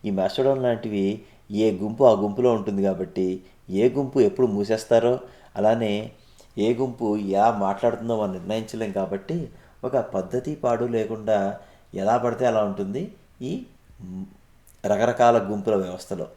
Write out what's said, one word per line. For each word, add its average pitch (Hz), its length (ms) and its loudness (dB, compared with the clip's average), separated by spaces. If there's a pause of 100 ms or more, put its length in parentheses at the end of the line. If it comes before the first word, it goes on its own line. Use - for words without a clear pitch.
ఈ 107 60 -4
Mastodon 131 500 0
లాంటివి 110 640 -2 (280)
ఏ 107 200 2
గుంపు 107 340 -2
ఆ 117 80 10
గుంపులో 104 400 2
ఉంటుంది 101 300 -2
కాబట్టి 92 600 -2 (280)
ఏ 104 180 4
గుంపు 131 320 0
ఎప్పుడు 117 260 4
మూసేస్తారో, 113 720 2 (360)
అలానే 107 540 0 (480)
ఏ 113 160 2
గుంపు 117 420 -2
ఎలా 101 340 2
మాట్లాడుతుందో 113 720 -2
మనం 95 100 -2
నిర్ణయించలేం 107 600 -6
కాబట్టి 151 560 -6 (360)
ఒక 127 120 -2
పద్ధతి 120 580 -4
పాడు 120 300 -2
లేకుండా 107 760 -2 (360)
ఎలా 101 220 2
పడితే 120 300 0
అలా 110 180 2
ఉంటుంది 101 500 -6 (280)
ఈ 247 200 -8 (1200)
రకరకాల 113 680 4
గుంపుల 104 220 0
వ్యవస్థలో. 92 640 -4